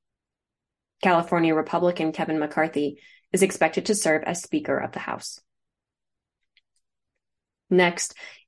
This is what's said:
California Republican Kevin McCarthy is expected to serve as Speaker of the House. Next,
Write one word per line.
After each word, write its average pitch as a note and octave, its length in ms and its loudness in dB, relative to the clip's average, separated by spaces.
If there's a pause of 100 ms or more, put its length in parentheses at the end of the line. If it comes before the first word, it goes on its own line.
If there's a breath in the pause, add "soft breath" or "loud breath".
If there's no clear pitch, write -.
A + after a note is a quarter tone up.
(1000)
California E3+ 540 4
Republican E3+ 560 0
Kevin D#3+ 260 -2
McCarthy D3+ 600 -2 (320 loud breath)
is F#3+ 120 4
expected F3+ 420 0
to G#3+ 100 2
serve D#3 300 2
as F3 160 -4
Speaker D3 360 -2
of C#3 140 -6
the - 80 -10
House. - 400 -10 (2250)
Next, F3+ 440 2 (340 loud breath)